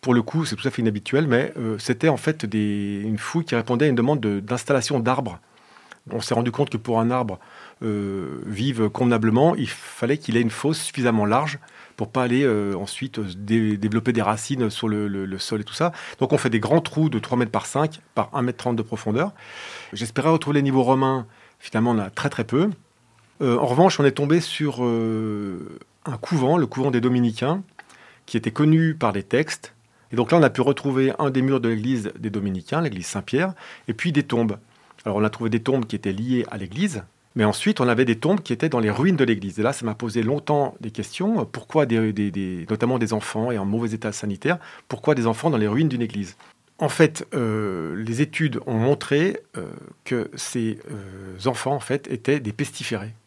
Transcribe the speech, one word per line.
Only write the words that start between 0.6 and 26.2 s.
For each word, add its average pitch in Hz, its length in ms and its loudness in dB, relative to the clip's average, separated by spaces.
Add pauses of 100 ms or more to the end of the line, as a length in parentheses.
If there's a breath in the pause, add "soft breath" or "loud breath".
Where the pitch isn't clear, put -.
à - 20 -2
fait 123 120 -4
inhabituel, 113 440 0
mais, 131 300 2
euh, 113 220 -4
c'était 127 320 0
en 131 80 2
fait 156 260 -4
des, 101 580 -2
une 110 140 -2
fouille 165 300 -4
qui - 80 -4
répondait 120 320 2
à - 20 6
une 135 60 4
demande 127 260 2
de, 104 180 0
d'installation 123 640 0
d'arbres. 113 400 -2 (720 loud breath)
On 113 100 -4
s'est - 140 0
rendu 120 180 0
compte 143 160 0
que - 80 -6
pour 113 240 0
un 117 100 2
arbre, 120 280 -2 (440 loud breath)
euh, 98 600 -4
vive 110 460 0
convenablement, 120 640 4
il 123 120 -2
fallait - 520 -4
qu'il 131 180 -2
ait 120 60 4
une 113 80 0
fosse 156 280 -2
suffisamment 117 460 0
large 139 340 0 (380 loud breath)
pour 110 140 -6
pas 131 120 0
aller, 123 220 2
euh, 104 320 0
ensuite, 107 420 -8
euh, 107 60 -4 (100)
dé-, 104 440 2
développer 110 340 0
des 113 80 2
racines 110 480 0
sur 107 200 -4
le, 104 200 -2
le, 98 160 -4
le 95 140 -6
sol 107 240 -4
et - 20 -6
tout - 80 -16
ça. 170 180 0 (280 loud breath)
Donc 131 160 2
on - 20 4
fait 135 140 2
des 110 100 2
grands 131 220 2
trous 156 260 0
de 117 100 0
trois 120 200 -2
mètres 117 120 0
par 110 140 -2
cinq 156 380 -2 (120)
par 107 200 -2
un 131 80 -2
mètre 123 160 -4
trente 120 180 -2
de 110 60 -2
profondeur. 113 500 -2 (640 loud breath)
J'espérais 156 340 -2
retrouver 156 280 2
les 143 60 4
niveaux 135 200 4
romains, 131 440 2 (320 soft breath)
finalement 113 340 0
on - 20 4
en 107 60 2
a 98 100 -6
très - 180 -4
très 120 160 -2
peu. 139 240 2 (720)
Euh, 120 160 2
en 123 80 2
revanche, 143 360 6
on 143 40 4
est 139 80 8
tombé 143 280 2
sur, 143 440 -4
euh, 110 920 -2 (260)
un 131 140 -6
couvent, 147 400 2